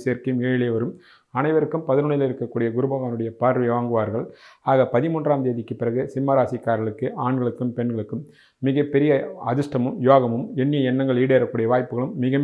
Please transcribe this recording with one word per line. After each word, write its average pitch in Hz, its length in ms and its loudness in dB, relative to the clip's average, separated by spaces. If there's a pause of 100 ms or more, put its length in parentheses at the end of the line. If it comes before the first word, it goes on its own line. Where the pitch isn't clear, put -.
சேர்க்கையும் 123 420 -2
ஏழிலே 123 300 0
வரும். 113 180 -2 (460)
அனைவருக்கும் 156 480 0
பதினொன்னில் 143 400 2
இருக்கக்கூடிய 120 480 -2
குரு 135 160 2
பகவானுடைய 117 400 -4 (100)
பார்வை 127 320 2
வாங்குவார்கள். 117 500 0 (460)
ஆக 131 240 4
பதிமூன்றாம் 147 520 0
தேதிக்கு 117 360 -4
பிறகு 117 200 0 (120)
சிம்ம 135 240 0
ராசிக்காரர்களுக்கு, 113 680 -2 (200)
ஆண்களுக்கும் 123 500 -2
பெண்களுக்கும் 117 480 -4 (440)
மிகப்பெரிய 139 520 2 (320)
அதிர்ஷ்டமும் 135 560 -2
யோகமும், 120 360 4 (200)
எண்ணிய 143 280 0
எண்ணங்கள் 131 340 0
ஈடேறக்கூடிய 117 480 2
வாய்ப்புகளும் 127 380 -2 (120)
மிக 135 200 2